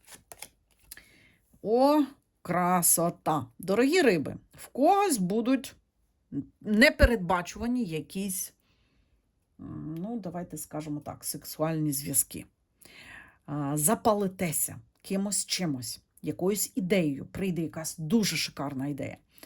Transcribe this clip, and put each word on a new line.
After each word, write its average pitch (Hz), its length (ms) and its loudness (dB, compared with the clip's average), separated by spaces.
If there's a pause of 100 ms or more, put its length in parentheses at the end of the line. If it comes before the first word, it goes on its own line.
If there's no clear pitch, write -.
(1600)
О, 269 400 6 (400)
красота! 170 1040 2 (120)
Дорогі 247 440 4
риби, 180 340 2 (160)
в - 140 -20
когось 359 520 4
будуть 220 580 0 (840)
непередбачувані 226 1200 4
якісь, 185 680 -6 (1080)
м, 151 380 -12
ну, 220 220 -8
давайте 175 360 -10
скажемо 151 440 -8
так, - 240 -12
сексуальні 156 680 -2
зв'язки. 147 540 -2 (1000)
А, 147 300 -2
запалитеся 190 1000 0 (260)
кимось, 196 440 -4
чимось, 135 560 -4 (200)
якоюсь 180 520 -2
ідеєю, 175 520 0
прийде 175 360 -4
якась 156 360 -8
дуже 160 380 0
шикарна 139 500 -6
ідея. 139 300 -8 (300)